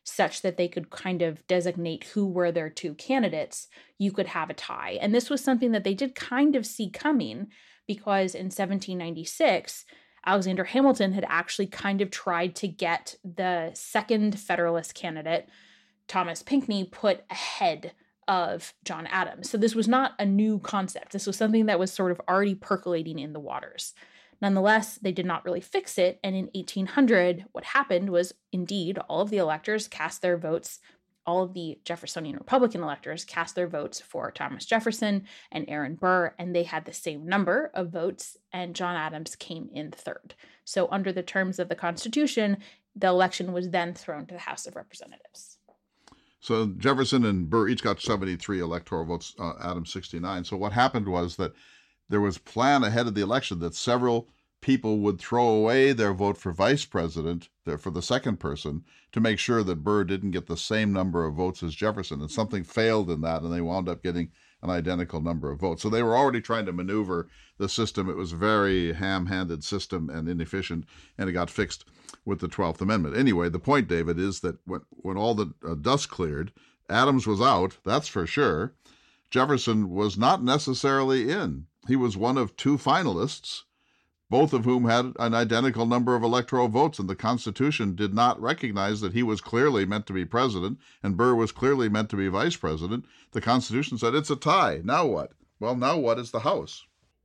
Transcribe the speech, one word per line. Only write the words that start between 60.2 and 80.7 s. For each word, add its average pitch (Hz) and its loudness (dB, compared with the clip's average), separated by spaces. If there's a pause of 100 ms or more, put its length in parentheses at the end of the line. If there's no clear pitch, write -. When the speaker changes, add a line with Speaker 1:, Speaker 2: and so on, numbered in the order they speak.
Speaker 2:
get 90 -4
the 85 -4
same 107 0
number 92 2
of 76 -2
votes 90 -2
as 82 -4
Jefferson. 98 -4
And 78 -8
something 104 -2
failed 110 2
in 78 -2
that, 82 -2
and 85 -4
they 87 -2
wound 87 -2
up 85 -6
getting 85 -2 (300)
an - -6
identical 87 -2
number 78 -2
of 73 -6
votes. 85 -2
So 110 0
they 113 2
were 117 4
already 127 4
trying 113 -4
to 90 -4
maneuver 92 -2 (280)
the 98 -2
system. 104 -2
It 92 -4
was 87 -6
a 82 -8
very 98 4
ham-handed 90 -2
system 90 -4
and 80 -6
inefficient, 85 -4 (320)
and 98 -2
it 87 -2
got 87 0
fixed - -4 (400)
with 98 -4
the 90 -4
Twelfth 85 -2
Amendment. 95 0
Anyway, 104 4
the 85 -2
point, 135 2
David, 82 0
is 95 -2
that 87 -4
when, 90 -8
when - -8
all 110 2
the, 101 -2 (120)
uh, 85 -4
dust 123 0
cleared, 80 -4 (380)
Adams 127 4
was 104 0
out, 95 4
that's 135 0
for 87 -2
sure. 110 2 (560)
Jefferson 120 2
was 95 0
not 123 4
necessarily 135 2